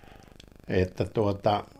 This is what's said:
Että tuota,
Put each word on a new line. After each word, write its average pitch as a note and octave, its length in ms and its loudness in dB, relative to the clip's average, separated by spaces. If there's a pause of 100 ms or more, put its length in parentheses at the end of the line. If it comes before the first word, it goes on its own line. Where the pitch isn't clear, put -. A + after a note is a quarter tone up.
(680)
Että F#2+ 360 0
tuota, G2+ 600 0 (160)